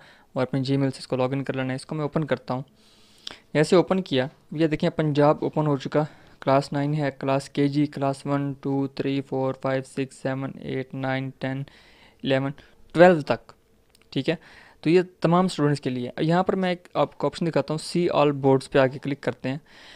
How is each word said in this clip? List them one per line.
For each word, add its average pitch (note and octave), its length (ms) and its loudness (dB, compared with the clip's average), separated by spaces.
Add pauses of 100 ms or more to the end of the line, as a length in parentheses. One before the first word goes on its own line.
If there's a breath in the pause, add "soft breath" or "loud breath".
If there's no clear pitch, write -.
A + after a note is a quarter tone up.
(360 soft breath)
और C3 60 0
अपने C3+ 200 0
Gmail C3+ 300 0
से - 80 -18
इसको - 180 -4
लॉगिन C3 240 -2
कर C3 140 -6
लेना C3 140 -4
है। C3 60 -4
इसको D3 200 -10
मैं D3+ 100 -2
ओपन D#3+ 180 -2
करता - 300 -4
हूँ। C3 120 -6 (920 loud breath)
जैसे D#3 200 4
ओपन F3 240 4
किया, C3+ 300 -2 (240)
ये D#3+ 140 2
देखें D#3 240 0
पंजाब D3+ 520 2
ओपन D3+ 240 -2
हो C#3+ 100 2
चुका, D3 300 -2 (340 loud breath)
क्लास C#3 320 2
नाइन D3 200 -2
है, C#3+ 180 -2
क्लास C#3 360 -2
केजी, C#3+ 380 0
क्लास C#3 420 -4
वन, C#3+ 260 -2
टू, C#3 340 -2
थ्री, C#3 340 -4
फ़ोर, C3 320 -4 (100)
फ़ाइव, C3+ 180 -2
सिक्स, C3 360 -8
सेवन, C3+ 440 -6
एट, C3 320 -8
नाइन, C3+ 480 -4
टेन, C3+ 240 -6 (600 soft breath)
इलेवन, C3+ 280 0 (400 soft breath)
ट्वेल्व E3+ 280 8
तक, B2 180 -2 (760)
ठीक C#3 160 -2
है। D3+ 100 -2 (440 loud breath)
तो D3+ 60 2
ये F3 140 6
तमाम F3+ 440 2
स्टूडेंट्स D3 320 0
के C3+ 100 -6
लिए। B2 220 -4 (100)
यहाँ E3 220 2
पर G3 120 0
मैं F#3 160 0
एक F3 160 -8 (100)
आपको C#3+ 300 -2
ऑप्शन D#3 180 -2
दिखाता D3+ 280 0
हूँ, D#3 80 -4
see F3 340 -2
all C#3+ 260 2
boards C3+ 260 4
पे C#3+ 120 2
आके C3 180 2
क्लिक C#3 220 -6
करते B2+ 300 -6
हैं। C#3 120 -6 (340 loud breath)